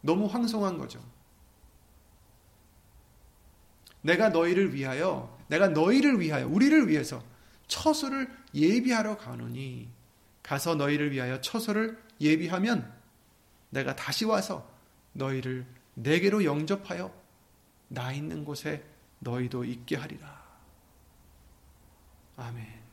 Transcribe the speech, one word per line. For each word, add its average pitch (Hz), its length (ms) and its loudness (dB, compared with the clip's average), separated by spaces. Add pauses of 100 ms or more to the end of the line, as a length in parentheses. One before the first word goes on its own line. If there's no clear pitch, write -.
너무 175 260 2
황송한 214 520 -2
거죠. 120 260 -12 (3000)
"내가 175 280 4
너희를 175 440 2
위하여, 135 720 -4
내가 180 220 4
너희를 214 520 6
위하여, 147 280 -2
우리를 262 400 6
위해서 131 340 0 (460)
처소를 269 600 0 (240)
예비하러 214 640 2
가노니, 120 720 -10 (540)
가서 156 320 -2
너희를 147 380 0
위하여 131 280 -4
처소를 220 600 -4 (180)
예비하면 170 720 2 (800)
내가 135 260 -4
다시 - 280 -4
와서 202 460 -2 (420)
너희를 131 540 -4 (280)
내게로 175 500 2
영접하여 175 680 -2 (760)
나 127 240 -6
있는 151 320 -8
곳에 147 400 -8 (360)
너희도 123 440 -4
있게 120 320 -6
하리라." - 460 -12 (1900)
아멘. 117 460 -14 (100)